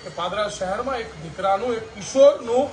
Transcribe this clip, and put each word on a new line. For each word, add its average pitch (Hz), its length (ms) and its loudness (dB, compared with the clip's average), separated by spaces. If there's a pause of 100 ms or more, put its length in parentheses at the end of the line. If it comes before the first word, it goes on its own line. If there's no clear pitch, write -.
કે - 40 -14
પાદરા 180 400 -4
શહેરમાં 233 480 -4
એક 220 260 -10
દીકરાનું, 196 520 -2
એક 220 200 -10
કિશોરનું 269 800 4